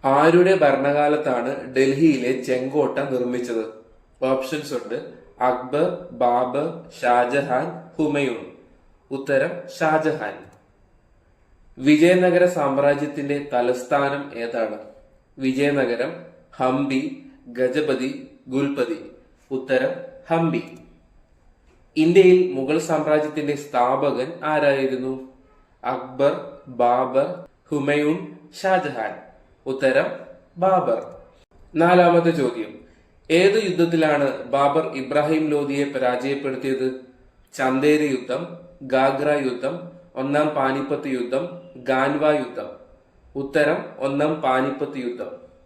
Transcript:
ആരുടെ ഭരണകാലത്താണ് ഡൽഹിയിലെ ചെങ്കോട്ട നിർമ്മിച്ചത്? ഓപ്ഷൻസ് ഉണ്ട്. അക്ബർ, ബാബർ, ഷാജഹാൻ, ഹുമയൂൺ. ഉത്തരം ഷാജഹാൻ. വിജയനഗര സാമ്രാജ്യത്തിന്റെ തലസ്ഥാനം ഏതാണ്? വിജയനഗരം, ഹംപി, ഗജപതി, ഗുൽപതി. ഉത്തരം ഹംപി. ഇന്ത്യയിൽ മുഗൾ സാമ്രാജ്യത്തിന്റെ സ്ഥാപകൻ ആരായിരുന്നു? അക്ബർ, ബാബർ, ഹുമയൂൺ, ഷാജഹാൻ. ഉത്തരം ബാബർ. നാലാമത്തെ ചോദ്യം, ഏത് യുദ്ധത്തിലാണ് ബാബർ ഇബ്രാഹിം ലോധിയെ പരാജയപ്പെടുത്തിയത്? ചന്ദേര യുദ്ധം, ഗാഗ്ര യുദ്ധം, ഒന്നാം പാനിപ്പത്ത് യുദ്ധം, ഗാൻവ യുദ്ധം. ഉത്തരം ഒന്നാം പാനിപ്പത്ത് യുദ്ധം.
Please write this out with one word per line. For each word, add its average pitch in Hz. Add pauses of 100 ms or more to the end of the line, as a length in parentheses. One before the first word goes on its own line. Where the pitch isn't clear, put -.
ആരുടെ 165
ഭരണകാലത്താണ് 143
ഡൽഹിയിലെ 135
ചെങ്കോട്ട 135
നിർമ്മിച്ചത്? 120 (600)
ഓപ്ഷൻസ് 139
ഉണ്ട്. 117 (460)
അക്ബർ, 127
ബാബർ, 127 (100)
ഷാജഹാൻ, 127 (300)
ഹുമയൂൺ. 143 (680)
ഉത്തരം 139 (280)
ഷാജഹാൻ. 156 (1400)
വിജയനഗര 175
സാമ്രാജ്യത്തിന്റെ 143
തലസ്ഥാനം 139
ഏതാണ്? 117 (600)
വിജയനഗരം, 135 (300)
ഹംപി, 135 (220)
ഗജപതി, 127 (200)
ഗുൽപതി. 139 (400)
ഉത്തരം 131 (380)
ഹംപി. 165 (1300)
ഇന്ത്യയിൽ 180
മുഗൾ 139
സാമ്രാജ്യത്തിന്റെ 151
സ്ഥാപകൻ 131 (100)
ആരായിരുന്നു? 131 (520)
അക്ബർ, 127 (340)
ബാബർ, 127 (280)
ഹുമയൂൺ, 147 (260)
ഷാജഹാൻ. 131 (520)
ഉത്തരം 135 (500)
ബാബർ. 185 (760)
നാലാമത്തെ 170
ചോദ്യം, 120 (520)
ഏത് 202
യുദ്ധത്തിലാണ് 160
ബാബർ 143
ഇബ്രാഹിം 147
ലോധിയെ 143
പരാജയപ്പെടുത്തിയത്? 131 (520)
ചന്ദേര 143
യുദ്ധം, 135 (260)
ഗാഗ്ര 135 (160)
യുദ്ധം, 135 (240)
ഒന്നാം 143
പാനിപ്പത്ത് 139
യുദ്ധം, 127 (160)
ഗാൻവ 139
യുദ്ധം. 131 (640)
ഉത്തരം 147 (140)
ഒന്നാം 143
പാനിപ്പത്ത് 135
യുദ്ധം. 120 (340)